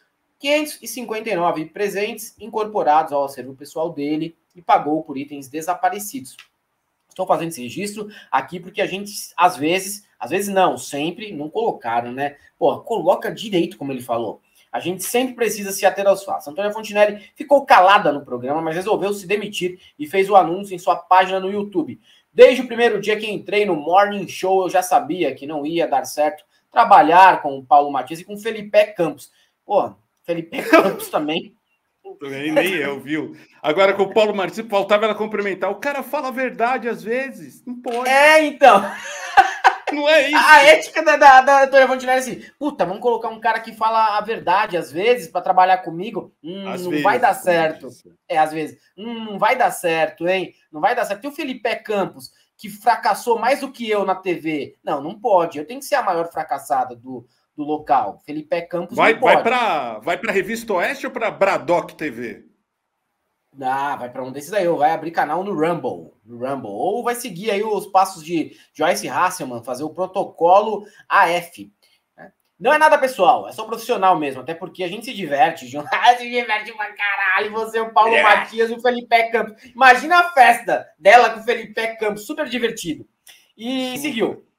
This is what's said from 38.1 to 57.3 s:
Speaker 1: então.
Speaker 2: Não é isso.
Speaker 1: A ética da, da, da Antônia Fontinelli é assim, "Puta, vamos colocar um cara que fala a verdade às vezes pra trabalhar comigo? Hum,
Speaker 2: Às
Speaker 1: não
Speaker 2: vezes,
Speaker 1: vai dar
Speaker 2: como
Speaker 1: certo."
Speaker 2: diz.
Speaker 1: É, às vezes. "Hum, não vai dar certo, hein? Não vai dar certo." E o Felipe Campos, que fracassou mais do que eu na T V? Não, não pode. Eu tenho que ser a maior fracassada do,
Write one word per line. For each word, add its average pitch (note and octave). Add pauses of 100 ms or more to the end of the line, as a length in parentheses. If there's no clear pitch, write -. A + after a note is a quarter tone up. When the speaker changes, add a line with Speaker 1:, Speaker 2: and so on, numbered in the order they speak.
Speaker 1:
então. B3+ (1120)
Speaker 2:
Não D4
é D#4
isso. D4+
Speaker 1:
A D4
ética D#4
da, D4+
da, C4+
da C#4
Antônia C4+
Fontinelli B3+
é -
assim, B3
"Puta, C#4
vamos G3
colocar A#3
um A3+
cara A3
que A3+
fala A3
a G#3
verdade G3
às D#3
vezes F#3
pra F3+
trabalhar F#3
comigo? F3
Hum, F#3+
Speaker 2:
Às F#3
Speaker 1:
não F3+
Speaker 2:
vezes, D3+
Speaker 1:
vai A3+
dar G#3+
Speaker 2:
como -
Speaker 1:
certo." D#3+
Speaker 2:
diz. - (240)
Speaker 1:
É, E3+
às D#3
vezes. D3 (180)
"Hum, A3+
não G#3
vai A3
dar F3+
certo, E3
hein? F#3 (180)
Não D3+
vai G#3
dar A3+
certo." G3+
E -
o C#4+
Felipe B3+
Campos, F#3 (260)
que G#3
fracassou A3
mais A#3+
do C4+
que A3+
eu G3+
na F#3
T F#3
V? D3+
Não, D3+
não D#3+
pode. E3+
Eu D3+
tenho B3+
que -
ser D4
a B3
maior E3+
fracassada C3
do, A#2+ (260)